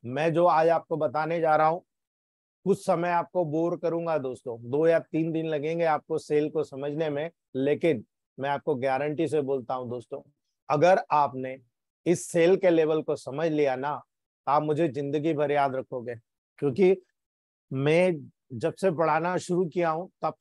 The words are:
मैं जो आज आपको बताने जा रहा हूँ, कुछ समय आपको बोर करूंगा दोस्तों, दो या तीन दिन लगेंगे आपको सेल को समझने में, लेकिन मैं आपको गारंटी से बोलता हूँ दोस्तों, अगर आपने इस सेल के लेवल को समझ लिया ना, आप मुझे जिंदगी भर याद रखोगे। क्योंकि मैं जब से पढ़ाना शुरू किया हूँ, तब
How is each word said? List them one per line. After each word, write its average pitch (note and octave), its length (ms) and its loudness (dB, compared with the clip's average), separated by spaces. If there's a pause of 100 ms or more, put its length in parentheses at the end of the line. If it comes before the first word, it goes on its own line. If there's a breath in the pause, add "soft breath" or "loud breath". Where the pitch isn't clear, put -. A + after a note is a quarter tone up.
मैं C#3+ 280 -2
जो E3+ 120 4
आज D#3+ 240 4
आपको E3 280 0
बताने D#3 420 -2
जा D#3 160 2
रहा D#3 120 4
हूँ, E3 180 -2 (800)
कुछ F#3 200 0
समय F3 240 0
आपको E3+ 360 0
बोर E3 320 -2
करूंगा E3 400 -2
दोस्तों, A#2+ 540 -8
दो D3+ 160 2
या E3 120 6
तीन D#3+ 320 -2
दिन D#3+ 160 -2
लगेंगे D#3+ 360 -2
आपको D#3 340 -2
सेल D3+ 320 0
को D3+ 140 -4
समझने D3 460 -6
में, D3 220 -6 (240)
लेकिन C#3+ 500 0 (340)
मैं C3+ 100 -4
आपको C#3+ 260 -2
गारंटी C#3 520 -2
से D3 140 0
बोलता C3+ 320 -4
हूँ B2+ 160 -8
दोस्तों, B2 320 -10 (480)
अगर E3 300 6 (120)
आपने C3 480 -2 (460)
इस E3+ 220 0
सेल F3 300 4
के F#3 120 4
लेवल D#3+ 320 2
को C#3+ 140 -4
समझ D3 360 -4
लिया D3 240 2
ना, C3+ 280 -6 (440)
आप D3 160 2
मुझे D3+ 240 0
जिंदगी C#3+ 460 -2
भर D3 180 0
याद C#3 240 0
रखोगे। B2 400 -8 (420)
क्योंकि F#3 440 2 (720)
मैं D3+ 560 0 (240)
जब D#3 200 -4
से F#3+ 180 0
पढ़ाना D#3+ 460 0
शुरू F3+ 280 -2
किया E3+ 240 -2
हूँ, E3 220 -6 (100)
तब D#3 200 -4